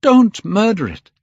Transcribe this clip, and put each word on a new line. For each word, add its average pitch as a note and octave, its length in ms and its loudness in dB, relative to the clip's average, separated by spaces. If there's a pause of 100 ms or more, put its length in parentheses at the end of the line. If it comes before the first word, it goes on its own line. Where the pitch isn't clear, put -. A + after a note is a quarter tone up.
Don't B3+ 420 2
murder F#3+ 440 -4
it. D#2+ 240 -14 (120)